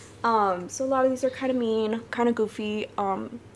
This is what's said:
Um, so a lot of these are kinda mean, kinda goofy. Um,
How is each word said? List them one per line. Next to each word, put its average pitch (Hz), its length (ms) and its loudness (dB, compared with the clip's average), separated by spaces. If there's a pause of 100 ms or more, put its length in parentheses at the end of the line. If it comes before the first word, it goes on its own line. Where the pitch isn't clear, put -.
(220)
Um, 196 480 2
so - 140 -6
a - 20 0
lot 262 180 4
of 262 60 4
these 262 140 0
are 254 60 0
kinda 262 240 -2
mean, 220 460 0 (100)
kinda 240 220 2
goofy. 214 540 -2 (100)
Um, 208 440 -4 (160)